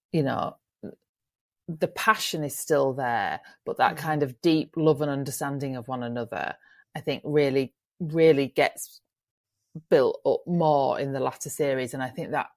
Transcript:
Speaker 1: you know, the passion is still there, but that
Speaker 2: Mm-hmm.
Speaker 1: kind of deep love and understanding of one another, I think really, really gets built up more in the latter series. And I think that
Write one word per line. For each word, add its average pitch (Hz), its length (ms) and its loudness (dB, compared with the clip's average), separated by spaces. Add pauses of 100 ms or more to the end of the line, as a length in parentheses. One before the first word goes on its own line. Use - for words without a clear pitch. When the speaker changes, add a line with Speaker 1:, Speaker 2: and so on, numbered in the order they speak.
(120)
Speaker 1:
you 160 120 2
know, - 340 -4 (1120)
the 165 200 -4
passion - 560 0
is 143 140 -8
still 139 360 2
there, 117 480 -2 (240)
but 120 120 -6
that 165 180 2
Speaker 2:
Mm-hmm. 160 100 -10
Speaker 1:
kind 151 180 0
of 127 180 -8
deep 160 360 2
love 151 240 4
and 147 100 -2
understanding 139 640 -6
of 120 120 -10
one 127 160 -6
another, 120 520 -6 (400)
I 147 60 -10
think 143 240 -4
really, 139 480 2 (260)
really 160 480 6
gets - 540 -2 (880)
built 135 360 4
up - 220 2
more 151 520 2
in 139 140 -4
the 135 60 -4
latter 131 300 -6
series. 131 440 -2
And 135 80 -6
I 131 80 -4
think 156 220 -8
that 139 260 -2